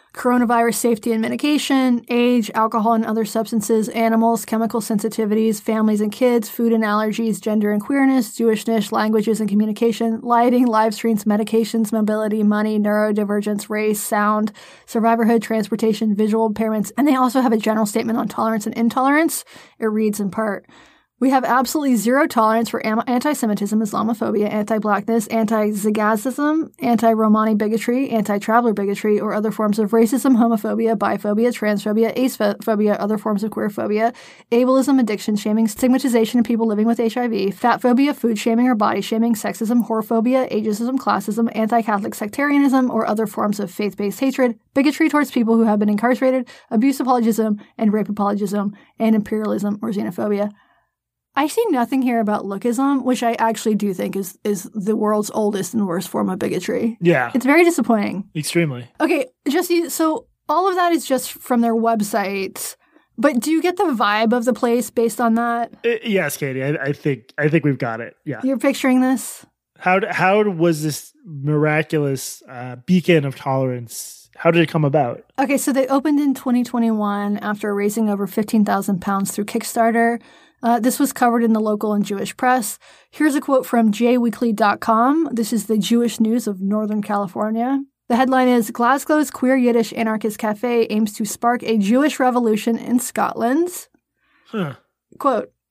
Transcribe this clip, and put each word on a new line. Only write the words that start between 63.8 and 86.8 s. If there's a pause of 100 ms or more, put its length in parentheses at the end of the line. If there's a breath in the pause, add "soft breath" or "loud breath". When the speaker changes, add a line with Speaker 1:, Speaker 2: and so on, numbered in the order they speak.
Speaker 1:
vibe
of
the
place
based
on
that? (120)
Speaker 2:
Uh, (100)
yes,
Katie,
I,
I
think,
I
think
we've
got
it. (100)
Yeah.
Speaker 1:
You're
picturing
this? (340)
Speaker 2:
How
d-,
how
was
this (140)
miraculous,
uh, (100)
beacon
of
tolerance?
How
did
it
come
about? (160)
Speaker 1:
Okay,
so
they
opened
in
twenty
twenty-one
after
raising
over
fifteen
thousand
pounds
through
Kickstarter. (400 soft breath)
Uh,
this
was
covered
in
the
local
and
Jewish
press. (320 soft breath)
Here's
a
quote
from
J
weekly
dot
com.
This
is
the
Jewish
news
of
Northern